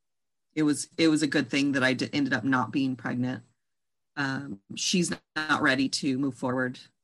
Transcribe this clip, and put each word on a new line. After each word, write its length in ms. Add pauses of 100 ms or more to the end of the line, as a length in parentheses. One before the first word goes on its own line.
(540)
it 80
was, 340
it 120
was 140
a 60
good 220
thing 220
that 100
I 120
d-, 180
ended 200
up 120
not 280
being 220
pregnant. 480 (760)
Um, 440 (160)
she's 360 (240)
not 240
ready 280
to 300
move 160
forward, 440 (260)